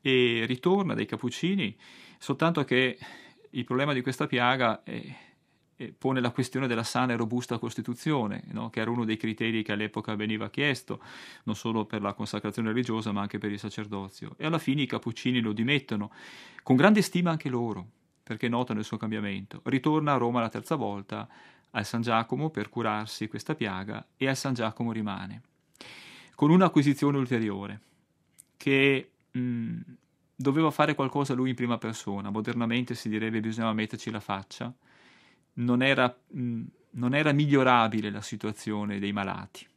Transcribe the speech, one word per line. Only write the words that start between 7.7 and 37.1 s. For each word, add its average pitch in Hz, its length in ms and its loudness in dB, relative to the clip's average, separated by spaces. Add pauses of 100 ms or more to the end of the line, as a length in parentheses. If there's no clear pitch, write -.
no? 110 180 -8
Che - 100 -4
era 113 100 -2
uno 120 140 -2
dei 110 120 -2
criteri 113 460 -2
che 107 100 -4
all'epoca 107 420 -4
veniva 107 360 -4
chiesto, - 520 -2 (420)
non 107 120 -2
solo 113 280 -2
per 104 180 -6
la 101 100 -2
consacrazione 104 560 -4
religiosa 113 440 -2
ma 101 100 -2
anche 101 160 -6
per 104 120 -4
il 101 80 -6
sacerdozio. 101 760 -10
E 151 100 -6
alla 160 120 0
fine 143 240 0
i 127 40 0
cappuccini 120 540 -2
lo 110 120 0
dimettono, 113 600 0 (500)
con 131 140 6
grande 196 260 8
stima 175 280 2
anche 156 180 -2
loro, 117 380 -2 (360)
perché 117 260 -4
notano 120 300 -2
il 110 60 -4
suo - 120 -8
cambiamento. 104 680 -6
Ritorna 147 480 2
a 135 40 4
Roma 120 240 2
la 113 80 0
terza 110 280 -4
volta, 107 520 -6 (440)
al 110 120 -2
San 117 180 -4
Giacomo, 120 480 0
per - 180 -4
curarsi 110 600 -4
questa - 260 -6
piaga, 104 520 -6 (100)
e 135 120 0
al 135 80 0
San 135 180 -2
Giacomo 117 380 -2
rimane, 101 500 -6 (920)
con 147 160 6
un'acquisizione 147 680 6
ulteriore, 104 640 -2 (760)
che, 135 540 4 (260)
mm, 117 440 -4 (600)
doveva 143 300 4
fare 151 240 4
qualcosa 139 400 0
lui 127 160 2
in 127 40 0
prima 120 220 0
persona. 104 540 -6
Modernamente 117 640 -2
si 117 160 -6
direbbe 110 300 -2
bisognava 110 340 -2
metterci 107 360 -4
la 107 100 -6
faccia. 104 520 -8 (840)
Non 123 280 2
era, 131 320 4 (200)
mm, 117 300 -4 (280)
non 123 220 0